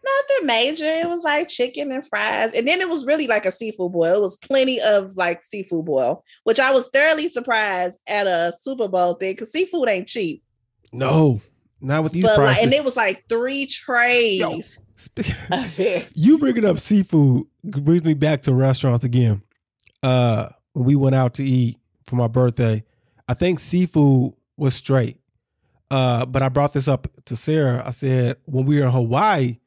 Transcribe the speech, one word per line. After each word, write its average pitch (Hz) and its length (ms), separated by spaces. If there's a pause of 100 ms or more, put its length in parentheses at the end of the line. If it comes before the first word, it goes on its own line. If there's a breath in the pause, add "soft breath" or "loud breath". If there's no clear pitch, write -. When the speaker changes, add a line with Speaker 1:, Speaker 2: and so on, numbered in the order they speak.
Speaker 1:
Nothing 539 440
major. 262 380
It 320 220
was, 339 160
like, 302 240
chicken 254 440
and 262 140
fries. 214 480
And 233 140
then 359 140
it 370 80
was 302 160
really 294 220
like 214 180
a 190 60
seafood 190 420
boil. 170 220
It 208 60
was 185 140
plenty 262 460
of, 196 340
like, 175 300
seafood 180 400
boil, 135 400 (180 soft breath)
which 226 160
I 269 120
was 254 180
thoroughly 311 400
surprised 208 800
at 208 200
a 170 240 (100)
Super 254 280
Bowl 180 240
thing, 190 220
'cause 220 160
seafood 339 360
ain't 196 200
cheap. 180 360 (480)
Speaker 2:
No, 131 480 (400)
not 147 240
with 160 80
these 175 120
Speaker 1:
But, 214 140
like, - 100
Speaker 2:
prices. 214 160
Speaker 1:
and 247 100
it 294 100
was, 262 140
like, 196 320
three 262 360
trays. 240 760
Speaker 2:
Yo, - 180 (400)
sp-, - 320 (400)
Speaker 1:
<laughs> - 440
Speaker 2:
you 247 220
bringing 247 280
up 175 140
seafood 156 680 (180)
brings 156 400
me 160 100
back 147 300
to 135 100
restaurants 127 520
again. 120 360 (600)
Uh, 120 480 (240)
when 127 120
we 139 120
went 135 180
out 127 200
to 139 100
eat 127 320 (280)
for 123 120
my 120 100
birthday, 117 560 (460)
I 123 60
think 175 260
seafood 143 720 (240)
was 139 180
straight. 123 420 (720)
Uh, 131 360
but 131 160
I 135 80
brought 143 240
this 135 160
up 131 180 (180)
to 117 120
Sarah. 135 480
I 127 60
said, 127 440 (100)
when 135 200
we 147 140
were 135 80
in 123 40
Hawaii 127 760